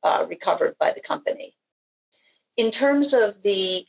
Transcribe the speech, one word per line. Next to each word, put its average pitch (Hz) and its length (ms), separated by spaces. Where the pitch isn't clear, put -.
uh, - 260
recovered - 500
by - 140
the - 80
company. - 540
In 226 140
terms 285 420
of 220 300
the, 190 460